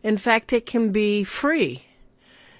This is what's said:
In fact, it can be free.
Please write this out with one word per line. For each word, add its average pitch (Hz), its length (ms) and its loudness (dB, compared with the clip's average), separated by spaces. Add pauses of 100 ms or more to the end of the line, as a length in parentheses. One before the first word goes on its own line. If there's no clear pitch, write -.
In 214 140 0
fact, 226 380 0
it 233 100 0
can 226 260 0
be 208 340 2
free. 208 600 -2 (760)